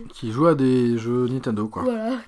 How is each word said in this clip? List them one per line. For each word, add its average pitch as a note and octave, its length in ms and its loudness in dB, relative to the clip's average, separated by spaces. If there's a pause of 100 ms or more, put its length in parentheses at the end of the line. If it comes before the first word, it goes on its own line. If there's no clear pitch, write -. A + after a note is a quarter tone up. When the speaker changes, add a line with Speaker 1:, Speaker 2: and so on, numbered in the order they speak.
(100)
Speaker 1:
Qui A#2 220 -8
joue C#3 140 2
à E3 80 6
des B2+ 440 2
jeux A#2+ 280 -2
Nintendo, A#2+ 420 -2
quoi. - 140 -8
Speaker 2:
Voilà, A#3+ 340 -2 (120)